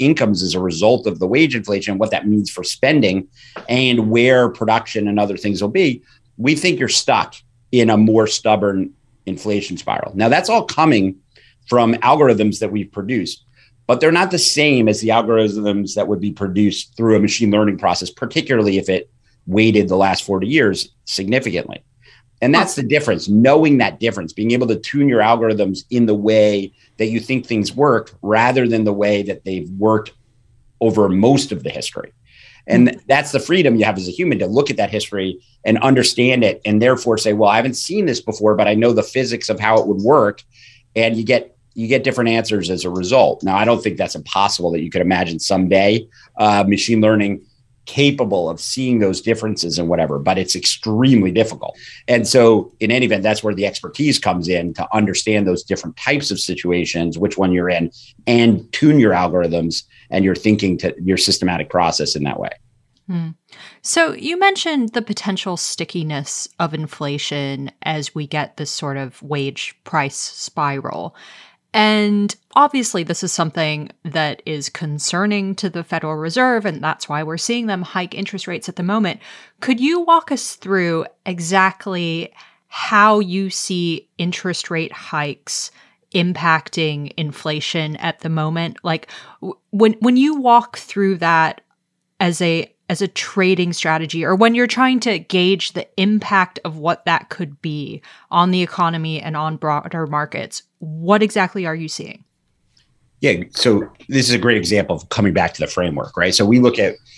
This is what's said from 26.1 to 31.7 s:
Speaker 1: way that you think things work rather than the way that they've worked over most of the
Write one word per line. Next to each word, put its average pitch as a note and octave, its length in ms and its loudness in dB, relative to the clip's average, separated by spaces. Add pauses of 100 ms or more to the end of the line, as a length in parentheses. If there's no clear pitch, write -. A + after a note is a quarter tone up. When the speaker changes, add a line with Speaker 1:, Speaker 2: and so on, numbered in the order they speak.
Speaker 1:
way G#2 580 2 (260)
that A2 80 0
you A2+ 120 -2
think C3 280 -4
things G#2+ 280 -2
work C3 380 2 (100)
rather A#2+ 460 2
than A2+ 160 2
the G#2 80 2
way G2+ 300 0
that G2 220 -8
they've F#2 260 -6
worked G#2+ 420 0 (680)
over G#2+ 280 4
most A#2 420 4
of G2 120 -8
the - 80 -8